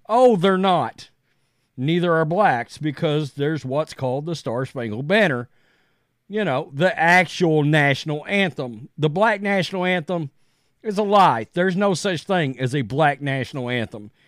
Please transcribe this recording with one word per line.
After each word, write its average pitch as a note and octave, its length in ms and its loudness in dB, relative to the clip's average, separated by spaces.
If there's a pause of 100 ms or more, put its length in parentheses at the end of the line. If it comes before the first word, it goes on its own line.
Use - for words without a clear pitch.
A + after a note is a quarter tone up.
Oh, A#3+ 300 6
they're F#3 200 4
not. F3 520 0 (680)
Neither E3 380 0
are D#3+ 100 2
blacks, D#3 540 0
because D3+ 560 -2
there's C#3+ 320 -2
what's C#3+ 280 -4
called C3+ 320 -4
the E3+ 80 -6
Star B2+ 320 -4
Spangled A#2+ 440 -8
Banner. E3+ 400 2 (800)
You G#3 160 -4
know, D#3 280 -4
the D#3+ 240 0
actual E3 680 2
national D3 640 0
anthem. D3 600 -4 (100)
The D3+ 120 0
Black G3+ 320 0
National G3 420 -2
Anthem F3 460 -2 (520)
is G#3 160 -4
a G#3+ 60 0
lie. F3+ 480 4
There's F3+ 240 0
no G3+ 180 2
such F3 300 -4
thing D3 380 -2
as C3 120 -2
a C#3+ 100 0
Black C#3 380 0
National C3+ 480 -6
Anthem. A2 400 -6 (180)